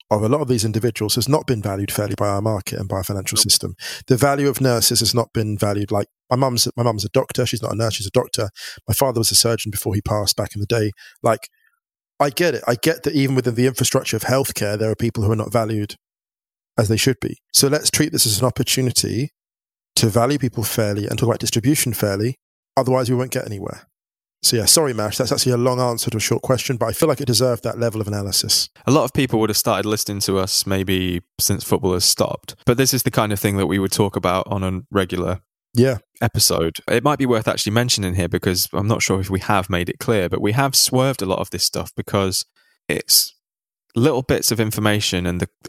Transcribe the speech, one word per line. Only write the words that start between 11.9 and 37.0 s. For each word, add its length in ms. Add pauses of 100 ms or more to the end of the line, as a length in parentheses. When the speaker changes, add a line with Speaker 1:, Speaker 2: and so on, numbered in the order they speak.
Speaker 1:
I 100
get 240
it. 140
I 60
get 300
that 100
even 200
within 200
the 120
infrastructure 500
of 80
healthcare, 540
there 120
are 60
people 280
who 80
are 40
not 140
valued 460 (840)
as 100
they 80
should 240
be. 180 (140)
So 160
let's 220
treat 220
this 140
as 140
an 60
opportunity 840 (680)
to 120
value 300
people 260
fairly 420
and 120
talk 100
about 120
distribution 520
fairly. 440 (400)
Otherwise, 320
we 80
won't 140
get 160
anywhere. 420 (540)
So 140
yeah, 100
sorry, 260
Mash, 240
that's 160
actually 200
a 40
long 240
answer 300
to 80
a 20
short 220
question, 340
but 100
I 60
feel 160
like 120
it 60
deserved 380
that 140
level 240
of 60
analysis. 600 (180)
Speaker 2:
A 40
lot 140
of 100
people 260
would 80
have 80
started 320
listening 320
to 180
us 280
maybe 560 (180)
since 240
football 300
has 100
stopped, 500 (120)
but 100
this 160
is 120
the 60
kind 220
of 80
thing 160
that 120
we 100
would 140
talk 240
about 320
on 140
a 280
regular 500 (320)
Speaker 1:
Yeah. 240 (240)
Speaker 2:
episode. 560 (140)
It 120